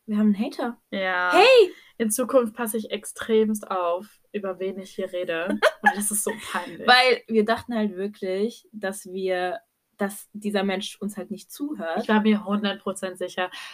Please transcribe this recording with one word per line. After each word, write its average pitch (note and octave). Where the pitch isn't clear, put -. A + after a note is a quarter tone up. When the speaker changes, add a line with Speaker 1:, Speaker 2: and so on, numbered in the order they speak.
Speaker 1:
wir G#3+
haben G#3+
einen F#3+
Hater. B3
Speaker 2:
Ja. F#3
Speaker 1:
Hey! A4
Speaker 2:
In A3+
Zukunft A#3+
passe A3+
ich G#3+
extremst G#3+
auf, F3+
über F#3+
wen F#3+
ich F#3+
hier F#3+
rede, F3
Speaker 1:
<laughs> G#3
Speaker 2:
weil F#3
das G#3
ist G#3
so G3
peinlich. F3+
Speaker 1:
Weil B3+
wir A3
dachten A3+
halt G#3
wirklich, G3+
dass G3
wir F#3
dass G3+
dieser G#3
Mensch G3
uns G#3
halt F3+
nicht -
zuhört. A3
Speaker 2:
Ich -
war G#3+
mir G#3
hundert G3+
Prozent F#3
sicher. F3+